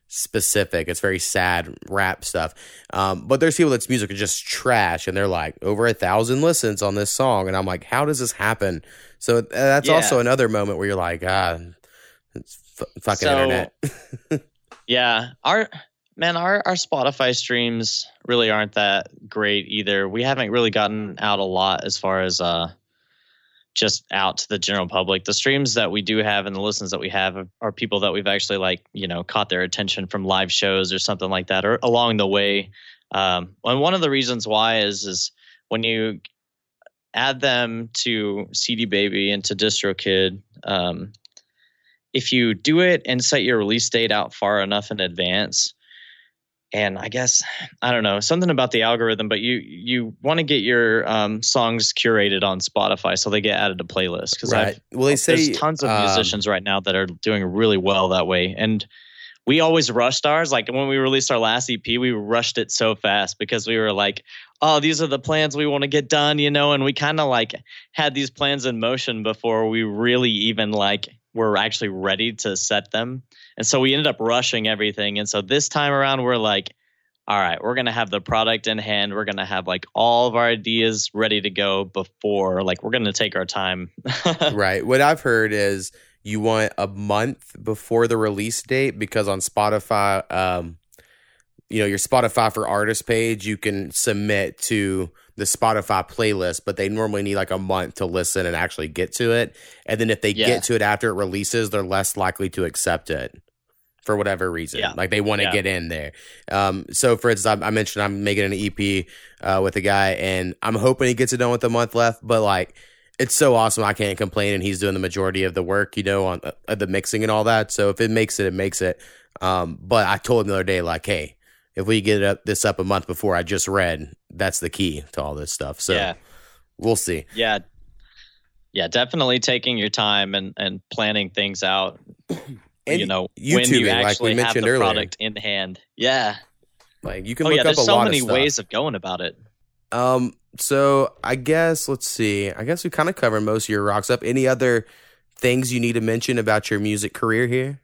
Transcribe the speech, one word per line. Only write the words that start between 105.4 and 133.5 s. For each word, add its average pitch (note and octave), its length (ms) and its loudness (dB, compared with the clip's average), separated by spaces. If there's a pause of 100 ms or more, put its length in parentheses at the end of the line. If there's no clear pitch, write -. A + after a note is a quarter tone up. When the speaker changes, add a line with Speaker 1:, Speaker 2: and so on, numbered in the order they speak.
Speaker 2:
Yeah. G2 80 0
Speaker 1:
get F#2+ 140 0
in F2+ 240 -2
there. D#2 220 -8 (400)
Um, F#2+ 400 0
so, A#2+ 260 2
for A#2+ 120 0
instance, G#2 320 2
I, E2+ 60 -2
I - 20 0
mentioned G#2+ 340 -2
I'm G2+ 200 -2
making G2+ 220 0
an G2 80 -2
E G2+ 160 -4
P, G2 380 -2 (340)
uh, F#2+ 220 0
with G2 120 0
a G#2 60 -2
guy, G2 320 4
and F#2 500 -2
I'm A2 120 0
hoping B2+ 320 2
he B2 60 2
gets B2 200 0
it B2+ 40 -2
done A#2+ 140 2
with A#2+ 120 0
a B2 60 2
month A#2 260 0
left, A#2 300 2
but, A2+ 160 2
like, G2 340 0 (440)
it's B2+ 160 0
so C#3 200 6
awesome. A2+ 280 4
I G#2 100 2
can't G2+ 240 -2
complain, G2+ 380 0
and F#2 80 -2
he's G2 160 -2
doing G2 160 0
the F#2+ 40 -4
majority F#2+ 440 -2
of F#2 100 -2
the F#2+ 80 0
work, G2 360 -2
you G2+ 60 -2
know, G2 220 2
on, F2+ 160 -2 (260)
uh, G#2+ 80 -2
the G2+ 120 -2
mixing G2 360 -2
and G#2+ 80 0
all G#2+ 120 2
that. A2 280 2
So G2+ 180 2
if G2 120 -2
it A2+ 80 2
makes A2 300 0
it, G2+ 80 0
it F2+ 60 -2
makes G2 280 -4
it. F2+ 180 -2 (420)
Um, F2+ 380 0
but G2 280 2
I G2 100 2
told A#2 280 2
him - 40 -6
the G2+ 60 0
other F#2+ 80 0
day, F#2+ 180 0
like, E2+ 240 -4
"Hey, D#2 300 -4 (400)
if F#2+ 100 -4
we A2 160 2
get G#2 160 4
it G2 60 0
up, G2+ 220 0
this G#2 200 0
up G2+ 140 0
a F#2 40 0
month F#2+ 220 0
before F2+ 300 -2
I F2 80 0
just F2+ 240 -2
read, E2+ 440 0 (200)
that's F#2+ 280 -2
the E2+ 120 -4
key D#2 400 -2
to D2+ 100 -6
all D2 140 -6
this D2 180 -8
stuff." C#2 260 -8
So - 140 -2
Speaker 2:
Yeah. F2+ 200 -2 (640)
Speaker 1:
we'll A2+ 160 2
see. E2 300 -4 (100)
Speaker 2:
Yeah. A2 240 0 (1160)
Yeah, F2+ 140 -2
definitely B2+ 520 2
taking B2 380 -2
your G#2+ 120 -2
time G2+ 440 0
and, G2 240 -4
and G2 320 -6
planning G#2+ 400 -2
things G2 320 -4
out. F#2+ 380 -2 (300)
Speaker 1:
<clears throat> E3 100 -8 (480)
And D#3+ 120 0
Speaker 2:
You G2+ 60 -2
know, F#2 220 -2 (100)
when B2 320 2